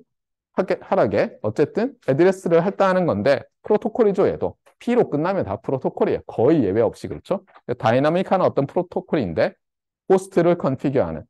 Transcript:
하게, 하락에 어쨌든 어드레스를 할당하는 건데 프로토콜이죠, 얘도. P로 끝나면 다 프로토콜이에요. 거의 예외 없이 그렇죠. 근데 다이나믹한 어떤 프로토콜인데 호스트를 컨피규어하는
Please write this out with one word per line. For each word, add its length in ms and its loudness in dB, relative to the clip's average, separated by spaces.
하게, 260 -2
하락에 640 0
어쨌든 520 -2
어드레스를 560 2
할당하는 420 0
건데 360 0
프로토콜이죠, 640 0
얘도. 280 -4
P로 320 0
끝나면 340 -2
다 120 -6
프로토콜이에요. 720 -4
거의 380 2
예외 160 0
없이 260 -2
그렇죠. 380 -8
근데 120 -6
다이나믹한 600 0
어떤 260 0
프로토콜인데 880 -4
호스트를 480 2
컨피규어하는 720 -2